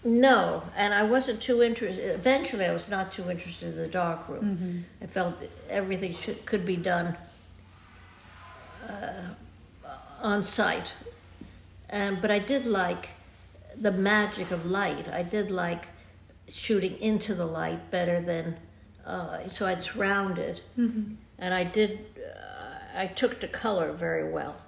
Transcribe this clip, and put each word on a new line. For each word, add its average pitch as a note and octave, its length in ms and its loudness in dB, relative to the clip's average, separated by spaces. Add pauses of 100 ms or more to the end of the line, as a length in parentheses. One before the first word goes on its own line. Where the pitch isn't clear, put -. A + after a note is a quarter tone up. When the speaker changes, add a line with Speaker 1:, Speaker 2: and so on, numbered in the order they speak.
Speaker 1:
No, A3+ 600 6 (120)
and G#3 160 4
I G#3 120 6
wasn't B3 360 2
too A#3+ 220 4
interested. G3+ 500 0
Eventually, B3 520 2
I E3+ 80 4
was E3+ 160 -2
not F#3+ 240 -2
too F3+ 180 -6
interested E3+ 380 -8
in E3 80 -8
the E3 100 -4
dark E3+ 420 -2
room. D#3+ 160 -4
Speaker 2:
Mm-hmm. F3 600 -4
Speaker 1:
I - 20 -10
felt F3 320 -2
that - 120 -12 (200)
everything F#3+ 420 -2
should, - 320 -8
could F#3 220 0
be F#3 100 0
done, F3 400 0 (1700)
uh, F#3+ 400 -8 (920)
on G3+ 240 4
site. - 480 2 (1000)
And, G3+ 300 0
but G#3+ 100 2
I G#3 80 6
did B3 280 0
like F3+ 420 2 (720)
the G#3 120 4
magic G3+ 580 2
of E3+ 160 -2
light. F3+ 420 0
I F3 140 -2
did G#3 280 -2
like F3 360 -2 (640)
shooting F#3 500 0
into G#3+ 360 2
the E3+ 100 0
light E3 460 -4
better F3 300 2
than, E3+ 360 -2 (500)
uh, F3 420 -6
so F#3+ 200 -2
it's F3 260 -2
rounded. G3 680 0 (160)
Speaker 2:
Mm-hmm. A3+ 380 2 (240)
Speaker 1:
And F3+ 160 0
I F3+ 100 2
did, G3 420 2 (120)
uh, - 800 -12
I F#3+ 80 0
took A#3+ 340 0
to F#3 80 -4
color F3 440 0
very E3 380 -2
well D3+ 260 -4 (100)